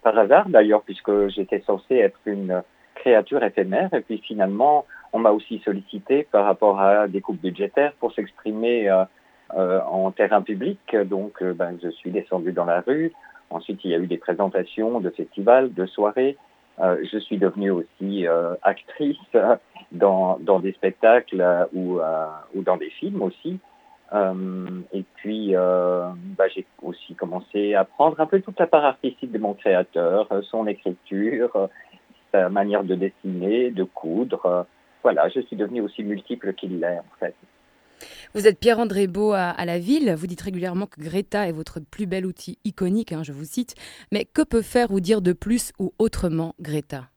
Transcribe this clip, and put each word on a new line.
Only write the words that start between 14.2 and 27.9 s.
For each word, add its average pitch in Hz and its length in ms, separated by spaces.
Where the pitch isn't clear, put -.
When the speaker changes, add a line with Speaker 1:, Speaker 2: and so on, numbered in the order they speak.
Speaker 1:
de 90 100
festivals, 117 640
de 92 120
soirées. 127 500
Euh, 90 160
je 107 60
suis 101 200
devenue 98 340
aussi, 95 560
euh, 85 340
actrice, 151 540
euh, 113 220
dans, 95 480
dans 92 220
des 95 140
spectacles, 110 680
euh, 90 320
ou, 90 260
euh, 80 280
ou - 80
dans 90 140
des - 140
films 202 300
aussi. 180 380
Euh, 92 520
et 95 100
puis, 104 400
euh, 90 520
bah, 95 80
j'ai 95 120
aussi - 360
commencé 101 580
à 98 100
prendre 156 360